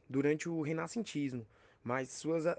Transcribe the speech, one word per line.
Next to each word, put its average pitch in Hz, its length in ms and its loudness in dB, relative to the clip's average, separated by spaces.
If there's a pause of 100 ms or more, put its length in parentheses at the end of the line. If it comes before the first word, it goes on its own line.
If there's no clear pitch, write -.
durante 147 400 4
o 165 120 0
renascentismo, 151 840 -2 (380)
mas 127 260 0
suas, 156 340 0 (140)